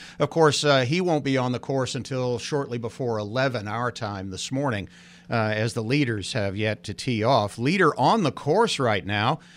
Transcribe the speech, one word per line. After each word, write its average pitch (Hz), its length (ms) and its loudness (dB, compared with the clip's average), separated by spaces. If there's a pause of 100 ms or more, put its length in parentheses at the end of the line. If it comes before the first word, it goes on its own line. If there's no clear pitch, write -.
(200)
Of 147 100 0
course, 156 320 4
uh, 139 220 4
he 160 160 0
won't 165 240 0
be 135 120 2
on 123 140 0
the 123 80 -2
course 135 380 -4
until 123 420 -4
shortly 127 400 -4
before 117 400 -4
eleven 113 480 -2
our 117 240 -2
time 101 400 -6
this 92 220 -8
morning, 127 360 -2 (400)
uh, 123 60 -2
as 107 400 0
the 113 80 -2
leaders 117 520 0
have 98 220 -2
yet 107 280 -2
to 101 100 -8
tee 113 300 -2
off. 113 340 2
Leader 165 400 2
on 185 240 4
the 135 100 2
course 196 460 0
right 110 260 2
now, 104 360 0 (160)